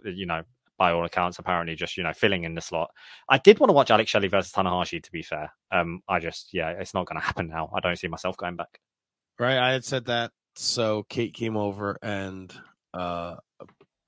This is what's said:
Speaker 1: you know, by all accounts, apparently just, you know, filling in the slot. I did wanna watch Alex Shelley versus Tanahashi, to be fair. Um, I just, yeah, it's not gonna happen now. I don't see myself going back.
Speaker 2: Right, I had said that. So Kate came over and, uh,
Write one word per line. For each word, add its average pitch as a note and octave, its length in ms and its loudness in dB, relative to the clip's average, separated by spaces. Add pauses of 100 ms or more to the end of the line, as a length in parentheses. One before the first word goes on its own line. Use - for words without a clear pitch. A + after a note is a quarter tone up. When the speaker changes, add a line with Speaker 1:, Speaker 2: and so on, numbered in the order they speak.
Speaker 1:
you F#2+ 220 -8
know, E2 180 -4 (360)
by F2+ 140 6
all E2+ 120 0
accounts, F2 340 0
apparently E2+ 360 -2
just, E2 240 -8
you F2+ 60 -2
know, D#2 100 -4
filling G2 300 2
in E2 100 -6
the E2 80 -6
slot. D#2+ 280 -4 (380)
I C3+ 80 6
did G3 220 10
wanna A3+ 160 6
watch C3+ 160 6
Alex A2 200 6
Shelley G2 180 2
versus F#2 220 2
Tanahashi, F2+ 520 0
to - 100 -20
be E2 100 -8
fair. D2+ 300 -8 (180)
Um, F2 380 0
I F#2 120 2
just, - 340 -8
yeah, D#2+ 160 -2
it's F#2 240 -8
not F#2 120 -2
gonna D#2+ 140 -8
happen - 280 -4
now. D#2+ 260 -6
I F#2 60 -4
don't F2 180 0
see F2+ 100 -6
myself F2+ 300 -6
going F2 180 -8
back. - 240 -12 (580)
Speaker 2:
Right, B2+ 200 0
I B2+ 140 2
had C3 120 -2
said B2+ 220 -4
that. A#2 260 -2 (240)
So G#2+ 540 -2
Kate A#2 240 -4
came A2 240 -4
over G2+ 420 -4
and, F#2+ 500 -8 (440)
uh, F2 420 -6 (720)